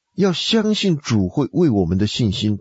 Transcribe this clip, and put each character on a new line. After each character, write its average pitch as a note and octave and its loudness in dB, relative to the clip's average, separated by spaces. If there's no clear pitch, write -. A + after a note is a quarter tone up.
要 F#3 0
相 G#3+ 0
信 F3+ 0
主 G2+ 0
会 C#3+ -2
为 E3 2
我 G2+ 2
们 F2 0
的 G2+ 2
信 G#2 -2
心 G#2 -2